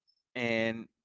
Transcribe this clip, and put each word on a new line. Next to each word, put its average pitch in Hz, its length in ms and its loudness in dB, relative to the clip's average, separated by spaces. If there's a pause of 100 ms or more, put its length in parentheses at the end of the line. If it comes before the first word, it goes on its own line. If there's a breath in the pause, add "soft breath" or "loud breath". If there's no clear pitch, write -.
(360)
and 113 500 0 (200)